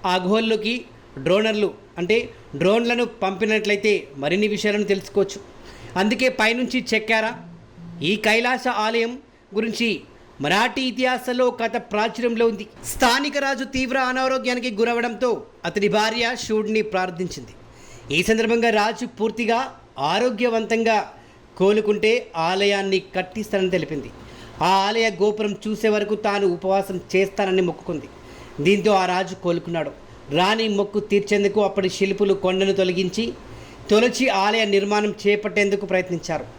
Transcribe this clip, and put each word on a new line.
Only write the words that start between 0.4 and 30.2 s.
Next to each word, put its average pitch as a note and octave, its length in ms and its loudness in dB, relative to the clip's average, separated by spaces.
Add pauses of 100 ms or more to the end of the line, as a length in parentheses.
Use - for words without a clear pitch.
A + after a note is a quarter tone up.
డ్రోనర్లు, G3+ 560 2 (240)
అంటే G#3+ 300 0 (280)
డ్రోన్లను A#3 480 2
పంపినట్లయితే G3+ 1120 0
మరిన్ని E3+ 320 0
విషయాలను G#3 360 0
తెలుసుకోవచ్చు. G3 540 -2 (580)
అందుకే A3 320 2
పైనుంచి A#3+ 560 0 (100)
చెక్కారా? A3 380 0 (680)
ఈ F3+ 140 2
కైలాస A#3 520 0
ఆలయం A3+ 500 0 (360)
గురించి A3 460 -2 (400)
మరాఠీ G#3 420 0
ఇతిహాసంలో B3+ 680 0
కథ A#3 260 -4
ప్రాచుర్యంలో A3+ 720 -2
ఉంది. G#3 200 -2 (180)
స్థానిక C#4 540 0
రాజు C4+ 260 -2
తీవ్ర C4 340 -2
అనారోగ్యానికి B3+ 720 0
గురవడంతో A#3 760 0 (180)
అతడి G3 240 0
భార్య A3+ 460 2
శివుడిని G#3+ 480 0
ప్రార్థించింది. F3+ 720 -4 (600)
ఈ E3+ 80 2
సందర్భంగా A3 480 2
రాజు A3 360 0
పూర్తిగా A#3 680 -2 (240)
ఆరోగ్యవంతంగా A3 1120 0 (440)
కోలుకుంటే G#3 800 2
ఆలయాన్ని G3 600 0
కట్టిస్తానని F#3 720 -2
తెలిపింది. D#3 400 -2 (520)
ఆ E3+ 80 4 (160)
ఆలయ A3+ 240 2
గోపురం G#3 460 0 (120)
చూసే G#3+ 200 0
వరకు G#3+ 260 2
తాను G3+ 320 0
ఉపవాసం F#3+ 540 0 (160)
చేస్తానని F#3+ 460 2
మొక్కుకుంది. E3 460 -4 (520)
దీంతో G3 320 4
ఆ F#3+ 140 4
రాజు F3+ 280 0
కోలుకున్నాడు. E3+ 720 -4 (220)